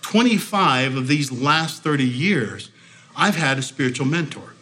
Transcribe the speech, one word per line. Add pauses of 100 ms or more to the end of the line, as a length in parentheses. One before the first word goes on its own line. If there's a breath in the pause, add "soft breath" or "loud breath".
Twenty-five
of
these
last
thirty
years, (460 loud breath)
I've
had
a
spiritual
mentor.